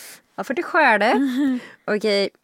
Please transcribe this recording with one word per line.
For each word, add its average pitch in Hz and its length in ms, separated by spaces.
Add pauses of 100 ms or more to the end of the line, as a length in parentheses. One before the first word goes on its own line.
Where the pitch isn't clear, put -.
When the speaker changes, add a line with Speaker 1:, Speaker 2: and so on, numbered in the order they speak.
(360)
Speaker 1:
Ja, 196 80
fyrtiosjätte. 269 840 (460)
Speaker 2:
<laughs> - 100
Speaker 1:
Okej, 202 440 (140)